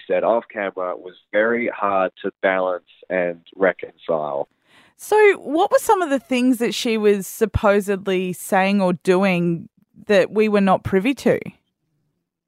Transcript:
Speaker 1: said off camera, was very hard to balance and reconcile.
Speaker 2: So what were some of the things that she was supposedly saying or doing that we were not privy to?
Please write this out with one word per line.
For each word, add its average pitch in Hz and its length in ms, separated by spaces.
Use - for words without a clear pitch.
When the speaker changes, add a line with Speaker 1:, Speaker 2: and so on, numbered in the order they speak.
Speaker 1:
said 90 160
off 113 260
camera, 92 460
was 90 200
very 117 360
hard 98 440
to 98 80
balance 92 480
and 87 320
reconcile. 78 920
Speaker 2:
So 415 420
what 330 320
were 539 80
some 392 240
of 302 80
the 277 80
things 254 400
that 233 160
she 226 220
was 208 300
supposedly 196 1040
saying 196 480
or 180 140
doing 180 760
that 196 240
we 214 180
were 208 120
not 190 240
privy 202 300
to? 185 240